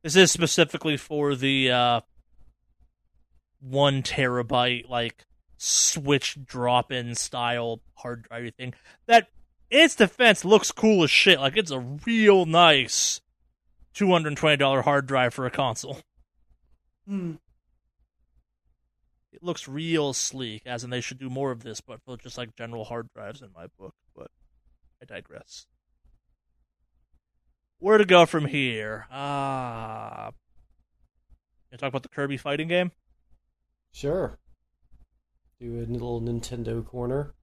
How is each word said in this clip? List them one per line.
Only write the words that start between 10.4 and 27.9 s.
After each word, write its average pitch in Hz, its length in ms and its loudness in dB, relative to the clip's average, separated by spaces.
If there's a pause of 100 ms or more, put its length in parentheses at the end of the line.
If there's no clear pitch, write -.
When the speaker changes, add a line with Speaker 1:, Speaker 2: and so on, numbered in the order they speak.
Speaker 1:
looks 202 260 6
cool 214 320 4
as 143 80 4
shit. 165 300 6
Like, 139 160 0
it's 170 160 -2
a 131 80 -4
real 190 680 4
nice 160 760 4 (760)
two 190 180 2
hundred 151 240 0
twenty 151 220 2
dollar 135 240 2
hard 139 260 2
drive 127 260 0
for 131 100 -6
a 123 60 -4
console. 131 480 -6 (1080)
Speaker 2:
Hmm. 180 240 -6 (2000)
Speaker 1:
It - 100 -20
looks 170 240 -8
real 151 460 -2
sleek, 120 540 -8
as 123 180 -10
in 123 60 -12
they 123 100 -4
should 127 180 -12
do 131 100 -12
more 131 220 -4
of 117 120 -10
this, 113 180 -14
but 110 240 -20
for 127 120 -16
just, 123 220 -18
like, 117 160 -12
general 117 300 -12
hard 117 280 -10
drives 110 300 -16
in 110 120 -20
my 85 120 -20 (120)
book. 95 160 -20 (200)
But - 160 -20 (720)
I 127 40 -20
digress. - 600 -20 (2000)
Where 208 200 4